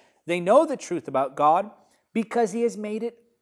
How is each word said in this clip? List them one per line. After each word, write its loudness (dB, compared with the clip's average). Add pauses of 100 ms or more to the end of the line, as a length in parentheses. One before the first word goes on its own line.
(260)
"They -2
know 6
the -4
truth -8
about -2
God 2 (420)
because -2
he -4
has -2
made -8
it -12 (200)